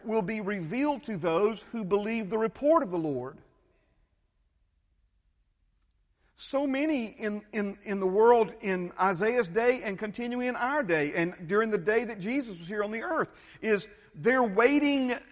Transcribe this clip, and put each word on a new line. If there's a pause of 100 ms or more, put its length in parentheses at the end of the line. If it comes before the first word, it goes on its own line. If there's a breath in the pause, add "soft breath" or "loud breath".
will
be
revealed
to
those (100)
who
believe
the
report
of
the
Lord. (3000)
So
many
in, (100)
in,
in
the
world (120)
in
Isaiah's
day
and
continuing
in
our
day
and (120)
during
the
day
that
Jesus
was
here
on
the
earth (320 loud breath)
is (280 loud breath)
they're
waiting (180)